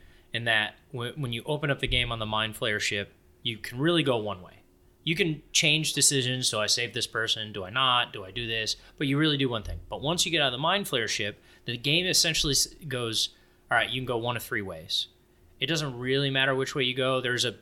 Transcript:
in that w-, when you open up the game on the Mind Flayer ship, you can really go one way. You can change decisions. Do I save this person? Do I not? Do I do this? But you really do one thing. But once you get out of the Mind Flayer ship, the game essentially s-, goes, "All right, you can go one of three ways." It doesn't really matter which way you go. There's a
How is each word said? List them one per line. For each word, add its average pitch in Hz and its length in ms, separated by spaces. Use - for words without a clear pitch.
in 117 120
that 107 300
w-, 120 240
when 135 180
you 113 120
open 147 260
up 127 80
the 131 80
game 120 240
on 113 80
the 110 60
Mind 107 300
Flayer 107 240
ship, 101 340
you 113 160
can 123 220
really 160 240
go 131 140
one 101 240
way. - 180
You 160 120
can 156 260
change 151 420
decisions. 127 580
Do 110 80
I 104 80
save 117 260
this 117 140
person? 110 460
Do 104 100
I 92 80
not? 123 420
Do 104 100
I 92 80
do 120 140
this? 113 300
But 151 100
you 139 100
really 151 200
do 135 120
one 113 140
thing. 82 160
But 98 120
once 160 240
you 180 60
get 160 100
out 143 60
of 127 40
the 123 80
Mind 185 260
Flayer 120 220
ship, 104 340
the 120 100
game 143 300
essentially 165 460
s-, - 160
goes, 120 420
"All 123 60
right, 107 120
you 120 100
can 131 60
go 120 120
one 117 200
of 110 60
three 117 180
ways." 87 460
It - 80
doesn't 151 300
really 135 320
matter 135 240
which 131 220
way 143 80
you 123 120
go. 131 240
There's 123 260
a 113 160